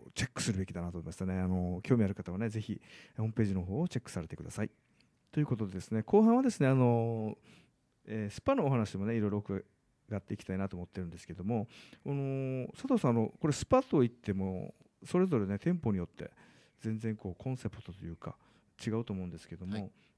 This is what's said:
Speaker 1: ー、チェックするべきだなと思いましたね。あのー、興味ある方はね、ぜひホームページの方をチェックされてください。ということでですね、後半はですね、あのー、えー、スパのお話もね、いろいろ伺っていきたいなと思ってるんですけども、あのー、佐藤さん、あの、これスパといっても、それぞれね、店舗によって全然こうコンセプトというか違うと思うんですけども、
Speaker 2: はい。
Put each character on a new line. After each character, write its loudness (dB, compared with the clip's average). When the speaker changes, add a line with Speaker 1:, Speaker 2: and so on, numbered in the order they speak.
Speaker 1:
ー、 -18
チ -2
ェ -2
ッ -16
ク -8
す 0
る 0
べ 0
き -10
だ -4
な -4
と -6
思 -8
い -12
ま -6
し -14
た -4
ね。 0
あ 2
の 0
ー、 -8
興 4
味 6
あ 2
る -2
方 -8
は -6
ね、 -2
ぜ -4
ひ -6
ホ -2
ー 0
ム -4
ペ 2
ー 4
ジ 0
の 0
方 -4
を -2
チ -6
ェ -2
ッ -20
ク -14
さ -6
れ -10
て -10
く -14
だ -12
さ -6
い。 -6
と 0
い 2
う 2
こ -2
と -2
で -8
で -4
す -10
ね、 2
後 8
半 8
は 6
で 4
す -2
ね、 6
あ 6
の 4
ー、 -16
え -4
ー、 -16
ス -12
パ 2
の 2
お 4
話 2
も -2
ね、 0
い 2
ろ 2
い 2
ろ 2
伺 -4
っ -4
て -8
い -4
き -20
た -4
い -2
な -2
と -10
思 -8
っ -14
て -8
る -6
ん -8
で -14
す -18
け -14
ど -10
も、 0
あ -4
の -2
ー、 -4
佐 -10
藤 4
さ 4
ん、 6
あ 4
の、 2
こ -2
れ 4
ス -4
パ 6
と 4
い 4
っ -2
て -6
も、 -4
そ 0
れ 4
ぞ 2
れ 2
ね、 -2
店 0
舗 2
に 2
よ -2
っ -10
て -14
全 -4
然 -4
こ -8
う -18
コ -4
ン -4
セ -6
プ -10
ト -14
と -14
い -10
う -10
か -12
違 -2
う -2
と -8
思 -6
う -8
ん -8
で -12
す -18
け -12
ど -12
も、 -6
Speaker 2:
は -4
い。 -10